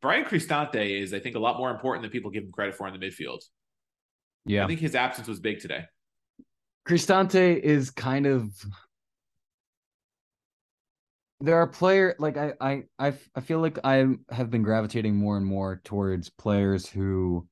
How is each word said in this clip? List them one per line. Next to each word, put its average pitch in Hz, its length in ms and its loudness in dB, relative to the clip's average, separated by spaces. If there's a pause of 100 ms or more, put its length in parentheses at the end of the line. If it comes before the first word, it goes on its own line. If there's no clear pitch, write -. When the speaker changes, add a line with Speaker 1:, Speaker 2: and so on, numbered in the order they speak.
Speaker 1:
Brian 202 240 0
Cristante 147 760 -2
is, 95 100 -8
I 101 60 -6
think, 113 160 -8
a 110 60 -4
lot 117 180 0
more 127 120 -2
important 117 320 -4
than 107 100 -10
people 107 180 -8
give 98 140 -8
him 92 80 -18
credit 101 240 -6
for 98 100 -10
in 95 120 -12
the 92 60 -8
midfield. 69 360 -10 (1040)
Speaker 2:
Yeah. 101 180 2
Speaker 1:
I 98 60 2
think 160 100 -2
his 156 160 -2
absence 123 320 -2
was 107 140 -10
big 107 180 -4
today. - 280 -10 (1000)
Speaker 2:
Cristante 185 720 4
is 143 320 2
kind 135 360 -2
of, 123 260 2 (3000)
there 160 160 4
are 170 100 6
player, 185 540 4
like, 151 160 -2
I, 147 240 -4
I, 135 220 -2 (160)
I 139 100 0
f-, 135 260 -6
I 131 60 -6
feel 160 180 -2
like 160 240 -2
I 135 240 4 (240)
have 120 200 -4
been 113 120 2
gravitating 107 540 0
more 104 200 2
and 98 80 0
more 95 380 -2
towards 95 480 -2
players 98 580 2
who 92 640 -2